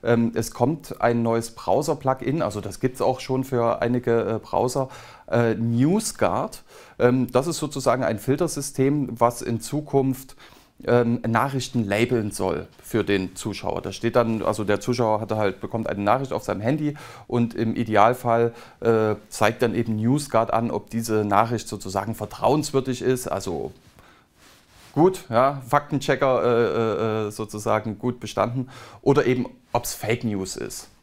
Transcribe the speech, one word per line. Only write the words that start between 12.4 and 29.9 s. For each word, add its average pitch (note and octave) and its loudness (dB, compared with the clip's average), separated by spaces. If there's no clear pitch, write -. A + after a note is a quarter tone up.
für G#2+ 0
den F#2+ 0
Zuschauer. F#2 -6
Da G2 -8
steht A2+ -2
dann, A2+ 2
also G#2+ -2
der G2+ 0
Zuschauer A2+ 0
hatte A2 -4
halt, G#2 0
bekommt A2+ -6
eine G2 -4
Nachricht B2 0
auf - -6
seinem G2+ -4
Handy D3 -2
und A#2+ 0
im A2+ -2
Idealfall, A#2 2
äh, A2 2
zeigt A2+ 0
dann G2+ 2
eben A2+ 0
NewsGuard A#2 2
an, A#2 0
ob - -4
diese A2 0
Nachricht G#2+ 2
sozusagen G2+ -4
vertrauenswürdig C3 -2
ist, B2+ 0
also F2 -6
gut, F3+ 4
ja, C3 2
Faktenchecker, C3+ 0
äh, - 4
äh, A2 2
äh, G#2 -4
sozusagen G#2+ -2
gut B2 -4
bestanden, A#2+ -2
oder C#3 4
eben, B2 0
ob's - -2